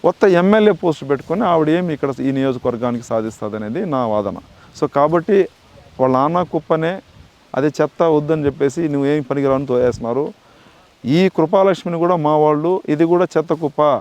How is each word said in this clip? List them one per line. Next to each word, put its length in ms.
కొత్త 220
ఎమ్మెల్యే 480
పోస్ట్ 380
పెట్టుకొని 340
ఆవిడ 260
ఏమి 240
ఇక్కడ 260
ఈ 120
నియోజకవర్గానికి 720
సాధిస్తుంది 520
అనేది 300
నా 200
వాదన. 300
So 160
కాబట్టి 520
వాళ్ళ 140
నాన్న 280
కుప్పనే, 560
అదే 120
చెత్త 360
వద్దని 440
చెప్పేసి 420
నువ్వేం 340
పనికిరాని 440
తోయేస్తున్నారు. 680
ఈ 320
కృపాలక్ష్మిని 640
కూడా 180
మా 200
వాళ్ళు, 520
ఇది 160
కూడా 220
చెత్త 140
కుప్ప 280